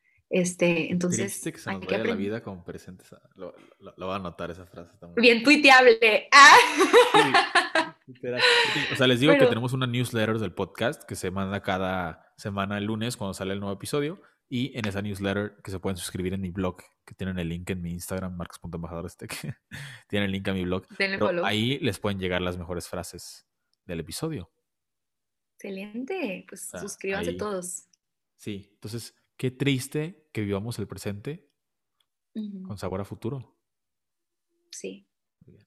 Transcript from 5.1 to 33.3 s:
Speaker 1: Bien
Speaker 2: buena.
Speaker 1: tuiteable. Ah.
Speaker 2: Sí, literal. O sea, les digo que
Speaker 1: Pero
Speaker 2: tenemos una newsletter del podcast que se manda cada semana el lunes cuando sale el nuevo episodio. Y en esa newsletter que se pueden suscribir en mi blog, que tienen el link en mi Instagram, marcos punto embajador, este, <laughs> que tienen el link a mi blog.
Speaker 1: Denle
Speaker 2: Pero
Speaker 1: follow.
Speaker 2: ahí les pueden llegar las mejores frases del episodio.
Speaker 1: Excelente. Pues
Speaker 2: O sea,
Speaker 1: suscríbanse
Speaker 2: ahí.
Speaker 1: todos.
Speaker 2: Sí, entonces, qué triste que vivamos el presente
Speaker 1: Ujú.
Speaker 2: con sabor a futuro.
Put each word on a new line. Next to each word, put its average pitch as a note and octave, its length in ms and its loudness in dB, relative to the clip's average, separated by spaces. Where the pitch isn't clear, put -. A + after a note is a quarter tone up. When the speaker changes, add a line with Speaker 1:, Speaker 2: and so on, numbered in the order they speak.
Speaker 1:
Bien A#3 220 6
Speaker 2:
buena. - 20 -8
Speaker 1:
tuiteable. B3+ 880 6
Ah. F4 240 12
Speaker 2:
Sí, F#4 1000 2
literal. B2 280 -6
O B2+ 40 -4
sea, C3 100 4
les B2 140 4
digo C#3+ 120 8
que C#4+ 80 8
Speaker 1:
Pero - 100 6
Speaker 2:
tenemos A#2+ 220 -2
una C3 140 0
newsletter A2+ 520 0
del G2 160 -4
podcast - 500 -4
que - 120 -12
se F#2+ 140 -6
manda F#2+ 320 -4
cada F#2 760 -4
semana G2+ 420 -4
el G2+ 60 -4
lunes A2 320 -4
cuando G2 180 -8
sale F#2+ 180 -6
el G2+ 80 -6
nuevo G2+ 140 -6
episodio. D3 480 -6
Y B2+ 300 -6
en A2 80 -4
esa G2 160 -4
newsletter G2+ 600 -4
que - 60 -14
se F#2+ 100 -8
pueden F#2+ 160 -4
suscribir F2+ 380 -6
en G2 60 -6
mi F#2 100 -6
blog, F#2 260 -4
que - 80 -20
tienen F#2+ 240 -6
el E2+ 100 -4
link F2 220 -6
en F#2 100 -6
mi E2+ 120 -8
Instagram, F#2 440 -8
marcos F#2 220 -12
punto F2 180 -12
embajador, E2+ 300 -10
este, - 220 -16
<laughs> - 0 -
que - 260 -10
tienen G2+ 180 0
el F#2+ 60 -2
link G2 160 -6
a G2 40 0
mi F#2+ 120 -2
blog. F#2 220 -4
Speaker 1:
Denle - 180 -2
Speaker 2:
Pero G#2 120 2
Speaker 1:
follow. F3 160 -2
Speaker 2:
ahí A2 340 0
les A#2+ 200 -2
pueden G2+ 220 -4
llegar F2+ 220 0
las F2+ 160 -4
mejores F2 300 -8
frases - 580 -14
del E2+ 140 -8
episodio. F#2+ 500 -8
Speaker 1:
Excelente. G#3 880 -8
Pues - 180 -16
Speaker 2:
O - 40 -14
sea, F3+ 100 -12
Speaker 1:
suscríbanse G3 500 -6
Speaker 2:
ahí. F3+ 60 -6
Speaker 1:
todos. F#3 480 -8
Speaker 2:
Sí, G2+ 380 -10
entonces, A2+ 400 -12
qué C3 140 -2
triste C#3 800 -2
que A2 100 -4
vivamos G2+ 360 -4
el G2+ 80 -6
presente G#2+ 640 -10
Speaker 1:
Ujú. G3+ 300 -10
Speaker 2:
con G#2 140 -12
sabor F#2 220 -6
a G2 40 -8
futuro. A#2 520 -10